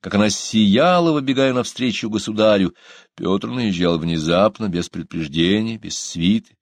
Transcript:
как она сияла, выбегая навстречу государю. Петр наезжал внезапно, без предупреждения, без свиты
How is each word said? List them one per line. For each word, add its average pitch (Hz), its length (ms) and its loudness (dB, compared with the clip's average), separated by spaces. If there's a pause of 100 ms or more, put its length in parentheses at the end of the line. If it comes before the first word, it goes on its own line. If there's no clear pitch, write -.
как 92 140 -8
она 104 140 4
сияла, 147 840 2
выбегая 135 400 0
навстречу 120 560 -4
государю. 104 680 2 (400)
Петр 95 320 -2
наезжал 92 500 0
внезапно, 85 720 0
без 87 220 -4
предупреждения, 87 880 -4
без - 200 -12
свиты 92 640 -2